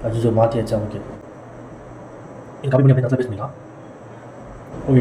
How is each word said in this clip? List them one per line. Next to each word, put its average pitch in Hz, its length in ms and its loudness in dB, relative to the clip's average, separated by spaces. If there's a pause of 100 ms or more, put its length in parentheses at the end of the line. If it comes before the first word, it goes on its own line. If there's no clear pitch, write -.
அச்சச்சோ, 113 340 2
மாத்தியாச்சா? 113 480 2
ஓகே. 104 140 -8 (1600)
இது 139 100 -2
காப்பி 131 100 6
பண்ணி 135 120 8
அப்படியே 127 160 2
பேஸ்ட் 127 180 2
பண்ணிக்கலாம். - 260 -6 (1300)
ஓகே, 131 120 8